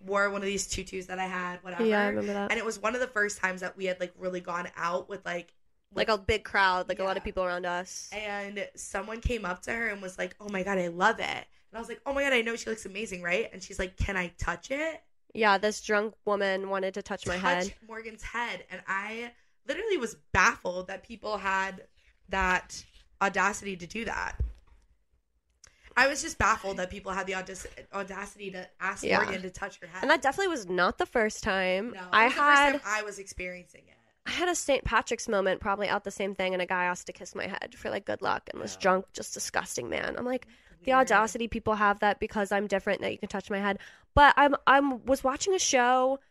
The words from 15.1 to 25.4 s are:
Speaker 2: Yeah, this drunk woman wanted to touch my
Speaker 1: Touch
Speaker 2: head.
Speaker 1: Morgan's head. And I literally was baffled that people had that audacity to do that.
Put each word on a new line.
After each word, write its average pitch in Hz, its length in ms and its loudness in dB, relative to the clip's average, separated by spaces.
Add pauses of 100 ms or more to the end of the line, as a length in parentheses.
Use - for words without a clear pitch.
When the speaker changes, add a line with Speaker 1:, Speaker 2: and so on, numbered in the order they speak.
Speaker 2:
Yeah, 214 260 4
this 214 220 0
drunk 208 340 0 (100)
woman 196 460 0
wanted 190 240 -2
to 202 80 -8
touch - 240 -8
my 180 120 -2
Speaker 1:
Touch 185 40 -4
Speaker 2:
head. 185 320 0 (120)
Speaker 1:
Morgan's 220 360 -14
head. 226 480 -6
And 180 180 -14
I 220 440 -6 (340)
literally 370 300 0
was 233 200 -4 (160)
baffled 185 560 2
that 190 160 -10
people 208 340 -8
had 190 480 -2 (440)
that 185 540 0 (380)
audacity 196 540 0
to 170 100 -12
do 214 200 -8
that. - 320 -6 (1600)